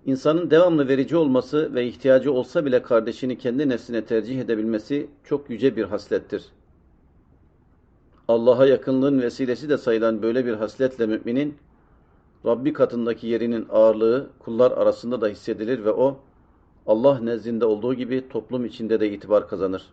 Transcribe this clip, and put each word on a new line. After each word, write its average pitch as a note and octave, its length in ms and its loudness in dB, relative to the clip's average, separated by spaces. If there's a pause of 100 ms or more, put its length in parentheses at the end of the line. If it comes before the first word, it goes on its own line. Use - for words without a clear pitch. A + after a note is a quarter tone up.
İnsanın D3 460 0
devamlı D#3+ 360 4
verici C3+ 300 0
olması D3 560 0
ve B2 140 -2
ihtiyacı C3 460 2
olsa B2+ 320 -2
bile B2+ 160 2
kardeşini A#2+ 560 -2
kendi C3 320 -2
nefsine A2+ 360 -4
tercih A#2 340 -2
edebilmesi A2+ 720 -4 (140)
çok C#3 260 -6
yüce A#2 260 0
bir G#2+ 80 -2
haslettir. G2 600 -6 (1800)
Allah'a A#2+ 380 4
yakınlığın C3+ 560 2
vesilesi B2 480 -4
de C3+ 80 2
sayılan A2+ 440 0
böyle A#2 240 -2
bir A#2+ 80 -2
hasletle A2+ 520 -2
müminin B2 520 -4 (880)
Rabbi B2 280 0
katındaki A#2 540 -2
yerinin A#2 420 -2
ağırlığı A2+ 600 2 (100)
kullar A#2 320 0
arasında A2 500 -2
da A2 60 -2
hissedilir G#2+ 580 -6
ve G#2+ 60 2
o, B2+ 280 0 (680)
Allah A#2+ 320 2
nezdinde A#2 460 -4
olduğu A2 280 0
gibi B2+ 360 -6
toplum A#2+ 360 -6
içinde A2 340 -4
de G#2+ 120 0
itibar G2+ 360 0
kazanır. F#2 460 -4